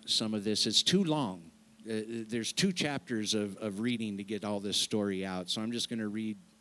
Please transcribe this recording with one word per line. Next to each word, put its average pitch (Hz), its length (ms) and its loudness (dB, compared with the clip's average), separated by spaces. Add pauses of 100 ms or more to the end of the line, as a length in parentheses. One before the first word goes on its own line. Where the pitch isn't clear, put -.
some 110 280 2
of 101 100 -2
this. 104 220 2
It's 110 180 4
too 196 180 6
long. 113 480 0 (300)
Uh, 110 220 -2 (260)
there's 113 240 -2
two 190 200 2
chapters 127 600 0
of, 104 220 0
of 104 240 -4
reading 113 380 -2
to 101 40 -6
get 101 220 -4
all 104 160 -2
this 98 160 -2
story 98 500 2
out. 92 240 -4
So 113 100 -2
I'm 110 120 -2
just 117 160 -2
gonna 113 180 -2
read, 107 300 -4 (240)